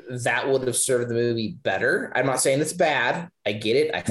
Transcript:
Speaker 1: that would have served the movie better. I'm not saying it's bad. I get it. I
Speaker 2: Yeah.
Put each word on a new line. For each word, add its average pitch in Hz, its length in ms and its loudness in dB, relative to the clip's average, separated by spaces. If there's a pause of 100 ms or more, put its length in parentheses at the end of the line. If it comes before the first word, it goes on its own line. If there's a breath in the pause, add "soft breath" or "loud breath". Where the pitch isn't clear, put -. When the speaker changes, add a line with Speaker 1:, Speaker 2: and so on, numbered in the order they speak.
(240)
Speaker 1:
that 123 240 0
would 135 180 2
have 117 100 -2
served 123 340 0
the 117 40 -2
movie 117 480 0
better. 117 520 0
I'm 127 120 2
not 127 140 0
saying 139 200 2
it's 160 120 -2
bad. 156 560 0 (160)
I 107 80 -2
get 110 240 0
it. 151 180 4
I 90 40 -2
Speaker 2:
Yeah. - 120 -8